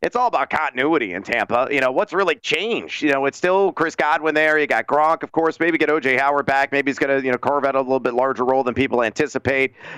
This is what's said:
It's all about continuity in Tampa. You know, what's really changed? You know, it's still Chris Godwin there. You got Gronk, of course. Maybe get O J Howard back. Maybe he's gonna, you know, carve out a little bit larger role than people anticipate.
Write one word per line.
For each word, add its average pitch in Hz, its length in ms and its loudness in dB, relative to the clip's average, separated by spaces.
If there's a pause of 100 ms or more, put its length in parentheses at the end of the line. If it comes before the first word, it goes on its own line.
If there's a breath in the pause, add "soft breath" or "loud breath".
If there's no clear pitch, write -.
It's 170 120 -4
all 247 120 0
about 143 240 -2
continuity 135 600 -2
in 95 100 -6
Tampa. 117 480 -2
You 139 80 0
know, 131 120 0
what's 165 220 -4
really 175 220 0
changed? 156 680 -4
You 147 100 2
know, 139 140 0
it's 139 120 -2
still 185 340 2
Chris 160 240 -2
Godwin 156 400 0
there. 156 240 4
You 147 80 0
got 117 180 0
Gronk, 156 380 2
of 139 80 -12
course. 160 280 0
Maybe 165 200 2
get 147 100 0
O 156 100 2
J 131 180 2
Howard 139 280 2
back. 135 260 0
Maybe 139 200 0
he's 127 80 -8
gonna, 139 200 2
you 131 120 0
know, 123 80 0
carve 139 260 0
out 135 100 0
a 135 60 2
little 131 200 0
bit 120 120 -2
larger 123 320 0
role 131 180 2
than 120 120 -2
people 123 260 0
anticipate. 135 720 -2 (240 loud breath)